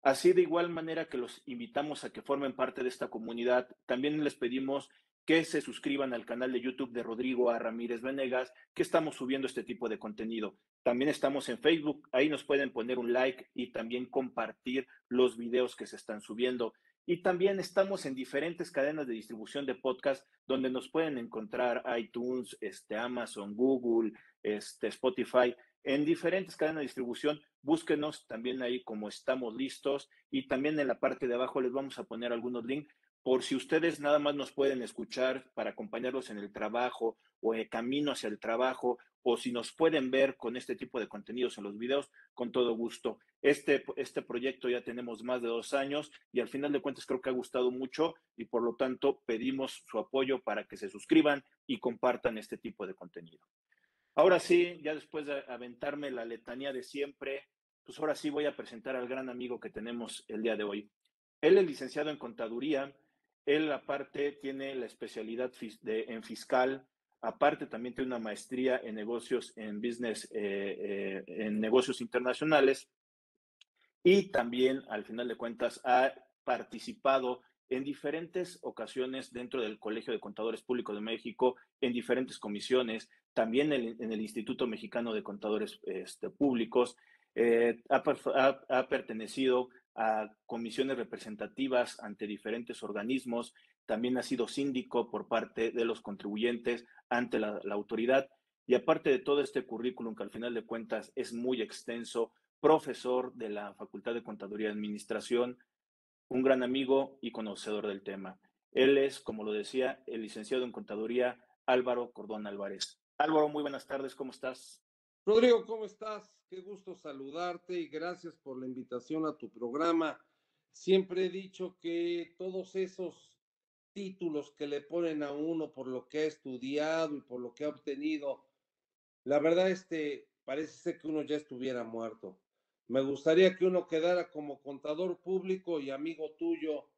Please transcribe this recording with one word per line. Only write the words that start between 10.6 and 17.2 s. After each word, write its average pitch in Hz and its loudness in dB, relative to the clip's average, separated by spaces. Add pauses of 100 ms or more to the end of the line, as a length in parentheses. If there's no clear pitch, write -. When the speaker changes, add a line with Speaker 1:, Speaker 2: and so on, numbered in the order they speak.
Speaker 1:
También 127 4
estamos 139 0
en 120 -6
Facebook, 151 2
ahí 139 4
nos 143 -2
pueden 139 2
poner 123 -2
un 120 0
like 131 2
y 123 -4
también 120 -6
compartir 127 -4 (180)
los 123 4
videos 117 2
que 110 -8
se - -14
están 104 -8
subiendo. 120 -2 (320)
Y 175 0